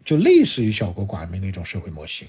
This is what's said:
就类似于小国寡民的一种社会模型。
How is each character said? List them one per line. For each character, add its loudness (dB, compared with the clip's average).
就 0
类 8
似 -2
于 2
小 -4
国 -6
寡 -8
民 -6
的 -4
一 -4
种 -10
社 -10
会 -10
模 -12
型。 -12